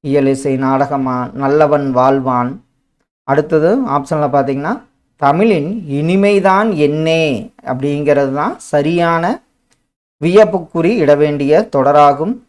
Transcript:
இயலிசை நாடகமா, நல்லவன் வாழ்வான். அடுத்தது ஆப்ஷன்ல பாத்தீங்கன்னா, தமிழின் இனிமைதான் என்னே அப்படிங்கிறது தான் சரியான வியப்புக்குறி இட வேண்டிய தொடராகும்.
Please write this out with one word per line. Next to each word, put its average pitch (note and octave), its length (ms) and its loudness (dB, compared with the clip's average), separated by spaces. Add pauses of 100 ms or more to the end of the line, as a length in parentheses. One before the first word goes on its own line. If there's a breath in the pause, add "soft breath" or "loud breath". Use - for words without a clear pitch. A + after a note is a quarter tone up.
இயலிசை C3+ 500 0 (100)
நாடகமா, C3+ 540 -2 (260)
நல்லவன் C#3+ 440 2 (100)
வாழ்வான். B2+ 540 0 (800)
அடுத்தது D3+ 380 2 (260)
ஆப்ஷன்ல D3 300 -2 (100)
பாத்தீங்கன்னா, C#3 380 -2 (480)
தமிழின் E3 480 0 (300)
இனிமைதான் G3 720 2 (160)
என்னே D#3+ 360 0 (480)
அப்படிங்கிறது C#3 720 -2
தான் A3 160 -4 (140)
சரியான E3 520 0 (1000)
வியப்புக்குறி F3 680 2 (120)
இட C#3+ 80 4 (120)
வேண்டிய D3 380 2 (140)
தொடராகும். D3 600 2 (140)